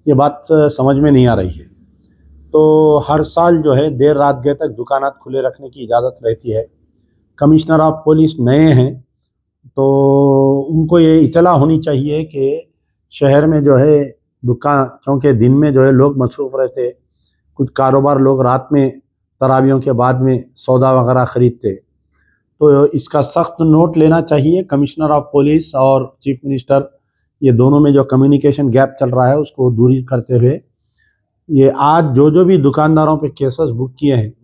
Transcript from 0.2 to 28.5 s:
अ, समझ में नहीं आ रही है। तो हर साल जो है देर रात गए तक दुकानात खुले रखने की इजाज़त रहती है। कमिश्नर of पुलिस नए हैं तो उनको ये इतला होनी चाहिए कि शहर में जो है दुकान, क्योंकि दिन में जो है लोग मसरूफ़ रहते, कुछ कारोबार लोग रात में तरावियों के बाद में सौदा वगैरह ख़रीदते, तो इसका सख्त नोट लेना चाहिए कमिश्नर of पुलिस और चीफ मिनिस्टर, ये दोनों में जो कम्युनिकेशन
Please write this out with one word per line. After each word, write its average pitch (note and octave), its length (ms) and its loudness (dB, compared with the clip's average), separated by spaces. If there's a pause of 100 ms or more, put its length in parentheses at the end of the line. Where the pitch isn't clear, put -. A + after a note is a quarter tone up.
अ, D3+ 160 2
समझ C3+ 280 -2
में D3 160 0
नहीं B2+ 160 4
आ A#2 60 0
रही F#2 160 -4
है। - 160 -18 (880)
तो D#3 440 4 (100)
हर D3+ 160 -2
साल E3+ 340 0
जो D3 160 0
है D3 160 0
देर C#3+ 260 0
रात C#3 260 -2
गए C#3+ 120 -2
तक D3 140 -6
दुकानात C3+ 560 -6
खुले C3 180 -8
रखने B2+ 280 -8
की C3 140 -18
इजाज़त A#2+ 320 -4 (100)
रहती A2+ 260 -6
है। A2 160 -6 (720)
कमिश्नर D#3 380 2
of D#3 140 0
पुलिस D#3 480 0
नए C#3+ 320 2
हैं B2+ 340 0 (640)
तो C#3 920 0 (120)
उनको D#3+ 280 0
ये D#3+ 200 4
इतला E3+ 320 2
होनी D#3 280 2
चाहिए D3 440 -4
कि D3 500 -6 (400)
शहर C#3+ 340 0
में D3+ 160 0
जो C#3 120 4
है D3 280 2 (420)
दुकान, C3+ 400 -2
क्योंकि C#3 480 -2
दिन A#2+ 180 2
में C#3+ 220 0
जो C3 100 4
है C3+ 80 4
लोग C3+ 260 2
मसरूफ़ C3 380 -6
रहते, B2+ 420 -6 (580)
कुछ C3 140 -4
कारोबार C3+ 500 0
लोग C3+ 240 0
रात B2+ 280 -2
में C3+ 280 -2 (420)
तरावियों C3 380 0
के C3+ 120 -4
बाद B2+ 300 0
में C3 320 -2
सौदा C3 480 0
वगैरह B2+ 240 0
ख़रीदते, A#2+ 480 -2
तो - 1120 -2
इसका C#3+ 360 -2
सख्त E3 400 -4
नोट D#3+ 360 2
लेना D#3+ 240 2
चाहिए E3 420 -2
कमिश्नर C#3+ 440 -4
of D3 140 0
पुलिस D3 540 -2
और C3+ 480 -2
चीफ C3+ 220 -6
मिनिस्टर, C#3 520 -4 (460)
ये C3 80 4
दोनों C3 280 2
में C#3+ 140 4
जो C#3 100 2
कम्युनिकेशन C#3 640 0